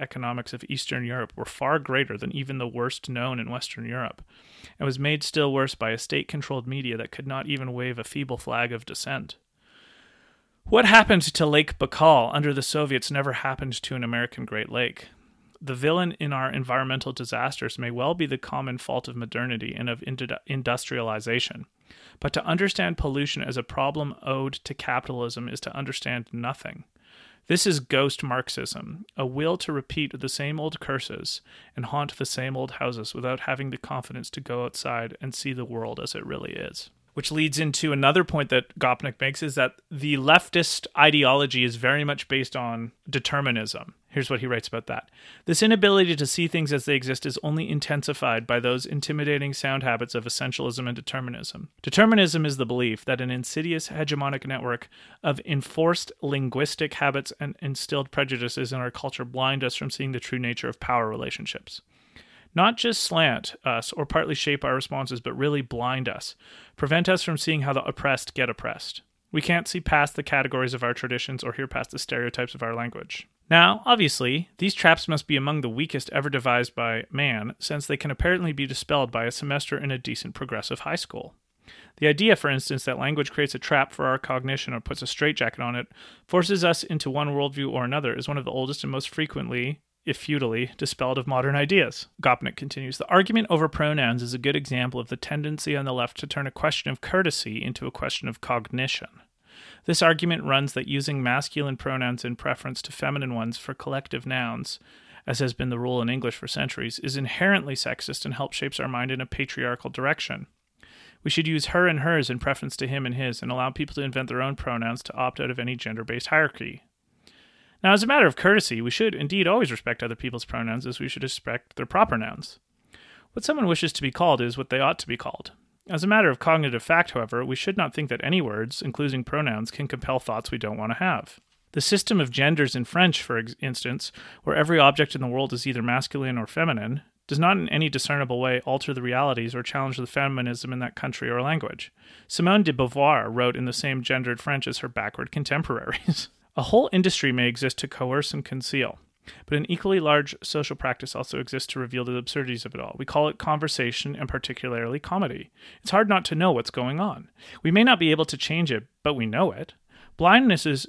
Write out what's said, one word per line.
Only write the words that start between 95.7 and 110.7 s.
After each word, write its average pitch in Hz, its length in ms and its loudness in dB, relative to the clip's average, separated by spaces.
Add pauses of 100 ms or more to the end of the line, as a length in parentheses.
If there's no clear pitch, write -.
on 139 80 -2
the 135 80 -2
left 120 260 -2
to 139 100 -8
turn 139 180 -4
a 131 60 -8
question - 380 -2
of 131 100 -4
courtesy 143 640 0
into 127 240 -6
a 123 60 -8
question - 360 -6
of 113 120 -8
cognition. 123 680 -4 (760)
This 170 180 2
argument 165 420 4
runs 139 300 2
that 135 120 -4
using 139 360 -2
masculine 135 540 -2
pronouns 127 480 -2
in 120 120 -6
preference 131 460 -6
to 143 100 -12
feminine 139 420 -4
ones 117 220 -4
for - 180 -10
collective 135 520 -8
nouns, 127 520 -6 (480)
as 127 140 -2
has 131 140 0
been 127 160 -4
the 120 80 -4
rule 123 220 0
in 117 80 0
English 123 280 -2
for - 100 -12
centuries, 127 540 -4
is 135 160 -6
inherently 143 580 0
sexist - 500 -6
and 139 100 -6
helps 139 220 -6
shapes 139 220 -4
our 131 100 -2
mind 127 220 -2
in 131 100 -4
a 131 60 -8
patriarchal 127 640 -4
direction. 131 560 -4 (760)